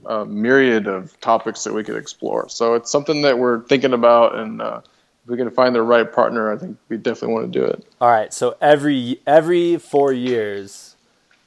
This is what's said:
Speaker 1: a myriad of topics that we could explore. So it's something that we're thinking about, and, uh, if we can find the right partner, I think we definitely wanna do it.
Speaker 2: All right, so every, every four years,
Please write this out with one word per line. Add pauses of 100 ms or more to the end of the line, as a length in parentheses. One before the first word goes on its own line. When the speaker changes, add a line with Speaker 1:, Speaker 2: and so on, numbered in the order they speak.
Speaker 1:
a
myriad
of
topics
that
we
could
explore.
So
it's
something
that
we're
thinking
about,
and,
uh, (440)
if
we
can
find
the
right
partner,
I
think (120)
we
definitely
wanna
do
it. (140)
Speaker 2:
All
right,
so
every,
every
four
years, (500)